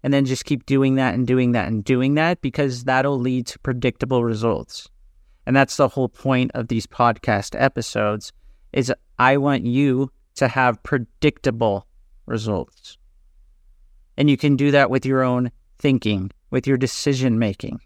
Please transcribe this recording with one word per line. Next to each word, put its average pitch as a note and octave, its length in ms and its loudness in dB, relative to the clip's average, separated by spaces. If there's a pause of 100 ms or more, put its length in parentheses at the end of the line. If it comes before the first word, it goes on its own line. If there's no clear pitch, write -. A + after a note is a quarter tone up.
And C#3 80 -2
then C#3 140 4
just C3 220 -4
keep C3 180 -4
doing C3+ 300 2
that C3 180 0
and A#2+ 140 -2
doing B2+ 260 2
that G2+ 160 0
and G#2+ 160 -4
doing C3 300 2
that, E3 260 0
because B2+ 440 -4
that'll C3+ 360 0
lead B2+ 280 -2
to - 100 -18
predictable B2+ 680 -2
results. A2+ 640 -4 (600)
And B2 60 0
that's C3+ 220 2
the C#3 100 2
whole B2+ 220 -2
point B2+ 460 -2
of A#2 120 -6
these A2+ 220 -4
podcast A2+ 680 -2
episodes, A2 760 -2 (400)
is B2+ 200 -2 (280)
I C3 160 6
want C#3 280 0
you C3 460 0 (240)
to C3 140 0
have B2 340 0
predictable A#2 1040 -2 (400)
results. G#2+ 720 -8 (1160)
And D3 120 2
you C#3 80 4
can C#3+ 200 2
do C#3 160 2
that C#3 180 4
with C3 160 0
your C3 160 2
own B2 300 0 (260)
thinking, G#2+ 540 0 (180)
with C3 160 -2
your C#3 100 2
decision B2+ 640 0
making. A2 480 -4